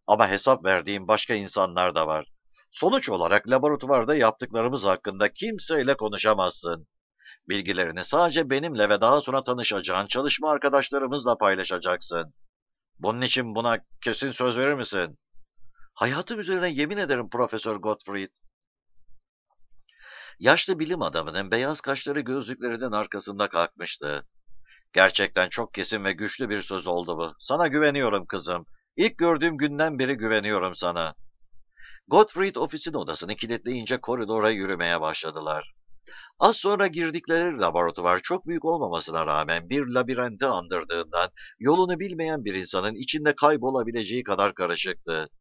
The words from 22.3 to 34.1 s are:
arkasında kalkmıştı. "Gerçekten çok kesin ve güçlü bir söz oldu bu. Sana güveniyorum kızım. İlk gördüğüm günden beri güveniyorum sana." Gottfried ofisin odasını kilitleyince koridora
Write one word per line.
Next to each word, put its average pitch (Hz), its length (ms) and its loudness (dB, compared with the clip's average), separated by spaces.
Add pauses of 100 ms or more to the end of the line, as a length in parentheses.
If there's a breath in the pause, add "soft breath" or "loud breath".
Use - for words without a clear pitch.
arkasında 101 560 -2
kalkmıştı. 82 800 -4 (640 soft breath)
"Gerçekten 92 560 4
çok - 260 -6
kesin 101 300 -4
ve 98 80 0
güçlü 104 360 -6
bir 101 140 -2
söz 90 240 -6
oldu 87 320 -2
bu. 82 200 -6
Sana 160 280 0
güveniyorum 139 600 2
kızım. 87 400 -6 (300)
İlk 208 220 0
gördüğüm 160 400 2
günden 147 400 0
beri 131 160 0
güveniyorum 104 600 0
sana." 85 400 -2 (920 loud breath)
Gottfried 180 460 4
ofisin 156 400 -4
odasını 87 420 -6
kilitleyince 117 640 -4
koridora 110 500 2